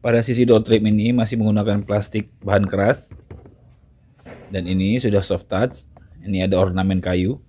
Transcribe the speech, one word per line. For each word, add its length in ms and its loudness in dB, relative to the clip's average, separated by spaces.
Pada 160 2
sisi 240 0
door 240 4
trim 240 4
ini 240 2
masih 240 0
menggunakan 480 0
plastik 560 -4
bahan 240 0
keras. 480 -2
Dan 160 -6
ini 320 0
sudah 240 0
soft 240 -6
touch. 400 -4
Ini 240 0
ada 80 2
ornamen 400 0
kayu. 400 -2